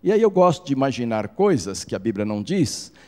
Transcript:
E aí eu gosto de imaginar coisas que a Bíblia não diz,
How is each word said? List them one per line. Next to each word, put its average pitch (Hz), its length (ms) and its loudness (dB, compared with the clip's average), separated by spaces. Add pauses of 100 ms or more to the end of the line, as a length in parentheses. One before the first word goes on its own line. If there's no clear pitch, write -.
E 180 120 0
aí 226 100 4
eu 220 80 4
gosto 180 340 2
de 139 80 -4
imaginar 120 580 -2
coisas 113 540 0
que - 120 -8
a - 20 -4
Bíblia 104 260 -2
não 104 160 -4
diz, 151 520 -2 (160)